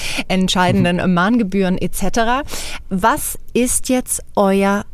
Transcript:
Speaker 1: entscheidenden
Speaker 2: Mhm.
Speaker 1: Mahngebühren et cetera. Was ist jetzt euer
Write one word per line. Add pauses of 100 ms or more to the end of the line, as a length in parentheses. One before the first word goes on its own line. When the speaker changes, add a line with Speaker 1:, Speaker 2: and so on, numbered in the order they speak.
(280)
Speaker 1:
entscheidenden
Speaker 2:
Mhm.
Speaker 1:
Mahngebühren
et
cetera. (460)
Was (140)
ist
jetzt (140)
euer